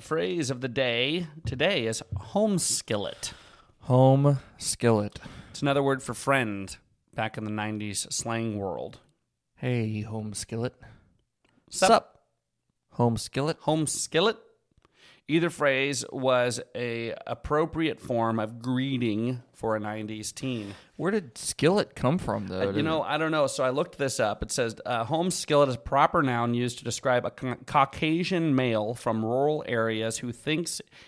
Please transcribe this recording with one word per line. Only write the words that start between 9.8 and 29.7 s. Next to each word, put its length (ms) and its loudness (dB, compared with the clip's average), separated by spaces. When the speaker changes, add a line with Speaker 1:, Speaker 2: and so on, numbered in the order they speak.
Speaker 2:
home 340 -8
skillet. 400 -6
Speaker 1:
Sup? 180 4
Speaker 2:
Sup? 340 2
Home 260 2
skillet. 420 -4
Speaker 1:
Home 260 2
skillet. 520 0
Either 220 2
phrase 600 2
was 480 2
a 360 -4
appropriate 760 -2
form 380 0
of 220 -4
greeting 840 -2
for 220 -2
a 60 -2
nineties 500 -8
teen. 420 -6
Speaker 2:
Where 160 -2
did 260 -4
skillet 600 2
come 220 2
from, 280 -2
though? 140 -6
Speaker 1:
Uh, 60 2
you 80 0
Speaker 2:
Did 100 2
Speaker 1:
know, 180 0
Speaker 2:
it 60 -4
Speaker 1:
I 100 -2
don't 140 0
know. 160 4
So 160 0
I 60 4
looked 280 -2
this 220 0
up. 200 0
It 120 -6
says, 240 -2
uh, 200 0
"Home 260 0
skillet 360 4
is 60 0
a 40 -4
proper 440 4
noun 320 2
used 240 -2
to 60 -16
describe 420 2
a 60 -4
Ca-, 240 -6
Caucasian 880 2
male 400 2
from 300 -2
rural 420 0
areas 520 -2